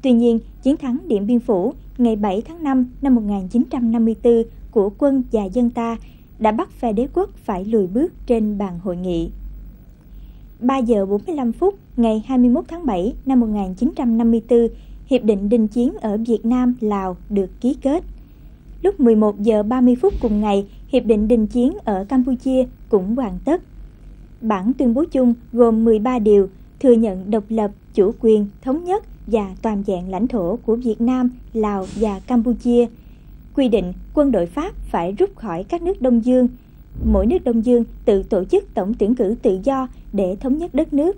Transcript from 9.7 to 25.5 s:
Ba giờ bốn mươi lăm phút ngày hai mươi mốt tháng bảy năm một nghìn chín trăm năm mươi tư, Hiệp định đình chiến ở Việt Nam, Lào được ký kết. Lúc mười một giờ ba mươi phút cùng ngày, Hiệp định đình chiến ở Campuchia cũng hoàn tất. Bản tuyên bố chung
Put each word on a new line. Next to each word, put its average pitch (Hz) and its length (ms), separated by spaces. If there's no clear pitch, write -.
Ba 262 180
giờ 220 280
bốn 202 220
mươi 339 80
lăm 247 160
phút 403 240
ngày 220 280
hai 262 120
mươi 247 120
mốt 311 180
tháng 339 180
bảy 202 280
năm 262 140
một 226 80
nghìn 202 260
chín 240 220
trăm 233 220
năm 233 140
mươi 226 160
tư, 233 200
Hiệp 247 180
định 208 260
đình 220 180
chiến 240 260
ở 220 240
Việt 226 180
Nam, 247 340
Lào 196 380
được 196 320
ký 262 200
kết. 294 220
Lúc - 180
mười 233 160
một 208 240
giờ 214 240
ba 247 180
mươi 247 140
phút 381 260
cùng 214 200
ngày, 202 240
Hiệp 247 180
định 214 220
đình 220 200
chiến 247 260
ở 196 260
Campuchia 262 560
cũng 208 260
hoàn 208 300
tất. 339 160
Bản 214 320
tuyên 247 200
bố 285 120
chung 254 280